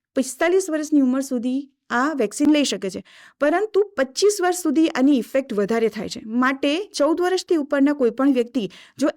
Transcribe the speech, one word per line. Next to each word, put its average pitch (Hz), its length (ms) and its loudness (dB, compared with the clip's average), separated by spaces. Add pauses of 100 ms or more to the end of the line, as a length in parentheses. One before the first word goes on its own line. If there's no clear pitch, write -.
(160)
પિસ્તાલીસ 339 540 0
વર્ષની 302 300 0
ઉંમર 262 200 0
સુધી 262 500 -6 (200)
આ 254 240 -2
વેક્સિન 277 360 0
લઈ 294 140 4
શકે 196 260 -6
છે, 196 140 -12 (360)
પરંતુ 381 420 0 (140)
પચીસ 269 440 0
વર્ષ 359 220 0
સુધી 320 260 2
આની 269 300 2
ઇફેક્ટ 269 340 2
વધારે 220 360 0
થાય 208 200 -6
છે. - 160 -12
માટે 269 720 0
ચૌદ 302 260 2
વર્ષથી 359 360 0
ઉપરના 285 360 2
કોઈ 277 180 0
પણ 269 220 2
વ્યક્તિ 233 380 -2 (280)
જો 277 180 0